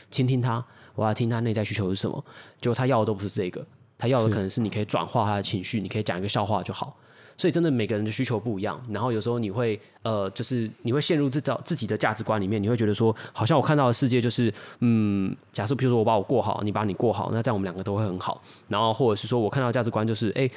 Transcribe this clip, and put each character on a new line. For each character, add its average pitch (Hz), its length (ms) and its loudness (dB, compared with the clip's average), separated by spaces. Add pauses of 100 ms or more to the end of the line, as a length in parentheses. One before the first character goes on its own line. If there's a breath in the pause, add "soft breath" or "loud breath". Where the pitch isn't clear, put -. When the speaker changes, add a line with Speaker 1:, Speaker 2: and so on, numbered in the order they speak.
(120)
Speaker 1:
倾 127 160 2
听 127 140 2
她， 120 200 0 (320 soft breath)
我 107 120 -2
要 107 80 2
听 117 160 0
她 117 100 0
内 117 140 0
在 107 100 0
需 104 100 -4
求 104 140 0
是 92 80 0
什 98 140 -2
么。” - 120 -6 (380 loud breath)
结 123 100 0
果 117 60 2
她 131 100 -2
要 127 140 4
的 107 60 2
都 110 80 0
不 95 80 -6
是 101 80 -4
这 90 200 -2
个， - 160 -10 (320)
她 117 120 -2
要 131 120 4
的 110 60 4
可 107 100 2
能 95 120 -2
是 110 100 -2
你 110 100 0
可 - 80 -6
以 107 60 0
转 85 240 -2
化 113 160 0
她 104 120 0
的 101 60 -2
情 92 220 -4
绪， 113 140 -4
Speaker 2:
是。 104 40 0
Speaker 1:
你 92 60 -6
可 - 100 -6
以 107 60 -2
讲 87 160 -4
一 - 20 -6
个 98 60 -4
笑 104 180 0
话 98 160 0
就 90 120 -8
好。 - 240 -10 (420 soft breath)
所 - 80 2
以 165 40 2
真 170 100 2
的 170 80 2
每 120 160 2
个 107 100 -2
人 104 80 0
的 107 60 -2
需 127 160 -2
求 117 140 0
不 110 180 -4
一 95 60 -4
样， 98 260 -6
然 101 100 -4
后 123 120 0
有 110 100 0
时 117 80 -2
候 120 80 0
你 110 140 -2
会， 110 280 0 (220 soft breath)
呃， 104 300 -2
就 110 120 -6
是 117 240 -2 (140)
你 120 100 -2
会 135 80 2
陷 165 160 2
入 143 140 2
自 135 100 -2
找-， 135 240 -2
自 - 120 -4
己 117 100 -4
的 104 100 -2
价 113 160 2
值 110 120 -4
观 107 180 0
里 92 60 -2
面， 107 140 0
你 98 60 0
会 120 80 2
觉 117 80 0
得 104 80 2
说， 110 240 2 (160 loud breath)
好 - 140 -2
像 160 100 4
我 131 80 4
看 - 140 2
到 139 80 4
的 120 80 4
世 131 160 2
界 123 100 4
就 117 80 2
是， 117 240 2 (280 loud breath)
嗯， 104 580 2 (160)
假 - 100 -4
设 110 120 0
比 123 100 0
如 123 60 4
说 120 80 4
我 107 40 4
把 113 140 4
我 98 60 2
过 120 180 2
好， - 220 0
你 104 80 0
把 104 120 0
你 101 120 0
过 113 180 2
好， 101 180 -2
那 110 80 0
这 117 100 -2
样 113 60 0
我 98 40 -2
们 98 40 -2
两 90 140 -6
个 95 60 -8
都 101 120 -2
会 107 80 0
很 92 160 -2
好。 - 220 -6 (260 loud breath)
然 104 140 0
后 113 100 4
或 113 200 2
者 104 40 2
是 - 120 -4
说 123 120 2
我 107 80 2
看 139 140 0
到 123 60 0
的 117 40 0
价 120 120 0
值 113 80 0
观 110 160 0
就 113 80 0
是， 107 160 0
哎， 131 260 0